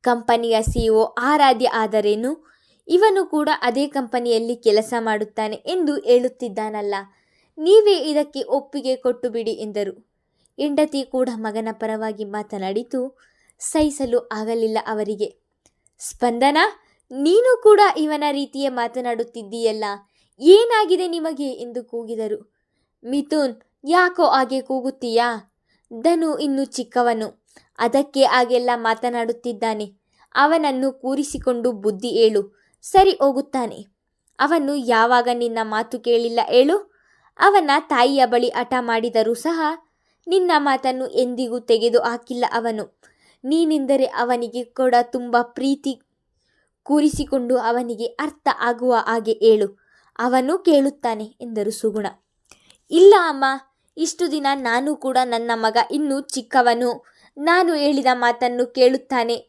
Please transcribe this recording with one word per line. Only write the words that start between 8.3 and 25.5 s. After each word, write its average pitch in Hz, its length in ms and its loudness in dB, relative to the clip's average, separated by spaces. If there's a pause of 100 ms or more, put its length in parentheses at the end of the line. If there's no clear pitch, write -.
ಒಪ್ಪಿಗೆ 262 540 -4
ಕೊಟ್ಟು 247 340 -4
ಬಿಡಿ" 226 200 -6
ಎಂದರು. 208 600 -8 (480)
ಹೆಂಡತಿ 294 420 0
ಕೂಡ 254 320 -2
ಮಗನ 220 380 -6
ಪರವಾಗಿ 220 520 -8
ಮಾತನಾಡಿತು. 208 920 -8 (400)
ಸಹಿಸಲು 240 760 -2
ಆಗಲಿಲ್ಲ 220 540 -2
ಅವರಿಗೆ. 208 480 -6 (640)
"ಸ್ಪಂದನ, 247 600 0 (540)
ನೀನು 440 500 4
ಕೂಡ 415 180 8 (160)
ಇವನ 302 340 -2
ರೀತಿಯೇ 277 380 -4
ಮಾತನಾಡುತ್ತಿದ್ದೀಯಲ್ಲ, 233 1160 -4 (560)
ಏನಾಗಿದೆ 381 680 6
ನಿಮಗೆ?" 320 400 -6
ಎಂದು 240 360 -10
ಕೂಗಿದರು. 220 680 -8 (520)
ಮಿಥುನ್, 277 520 -2 (280)
ಯಾಕೋ 359 400 2
ಹಾಗೆ 262 360 2
ಕೂಗುತ್ತೀಯಾ? 240 800 -4 (600)